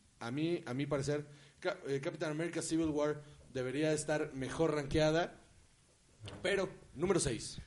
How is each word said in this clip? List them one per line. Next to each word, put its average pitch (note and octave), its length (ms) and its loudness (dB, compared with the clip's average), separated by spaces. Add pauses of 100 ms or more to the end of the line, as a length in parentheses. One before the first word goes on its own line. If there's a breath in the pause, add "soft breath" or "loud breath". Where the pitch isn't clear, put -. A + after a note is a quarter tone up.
(200)
a A#2 120 -6
mí, E3 340 0
a A#2+ 80 -4
mi C#3 120 -2
parecer, D3 420 -2 (320 loud breath)
Ca-, - 180 -2 (100)
eh, C3+ 140 0
Captain D#3+ 300 -2
America E3 300 -2
Civil D#3+ 260 2
War D3 340 0 (320 loud breath)
debería C3+ 400 0
estar D3 400 0
mejor C#3+ 420 0
rankeada, D#3 640 2 (1000)
pero F#3+ 280 2 (260)
número F3 240 4
seis. - 480 -2